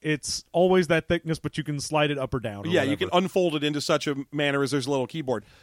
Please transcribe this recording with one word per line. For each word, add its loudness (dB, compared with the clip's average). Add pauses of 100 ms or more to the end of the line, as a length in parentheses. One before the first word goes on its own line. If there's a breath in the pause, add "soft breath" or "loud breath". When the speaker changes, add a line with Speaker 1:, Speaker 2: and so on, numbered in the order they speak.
Speaker 1:
it's -4
always 4
that 0
thickness, -2
but -8
you -4
can -6
slide 0
it -4
up -6
or 0
down -8
or -6
Speaker 2:
Yeah, 2
you 0
Speaker 1:
whatever. -2
Speaker 2:
can 4
unfold 2
it -2
into 0
such 0
a -2 (160)
manner 0
as 0
there's 0
a -2
little 0
keyboard. -4 (180 soft breath)